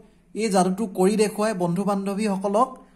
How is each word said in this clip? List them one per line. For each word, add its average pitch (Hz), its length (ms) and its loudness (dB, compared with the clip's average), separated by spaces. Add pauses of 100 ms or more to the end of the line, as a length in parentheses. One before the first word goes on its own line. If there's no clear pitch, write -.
(420)
এই 226 120 0
যাদুটো 185 300 2 (140)
কৰি 190 240 4
দেখুৱাই 208 300 0 (100)
বন্ধু 175 280 -2
বান্ধৱীসকলক 202 760 0 (280)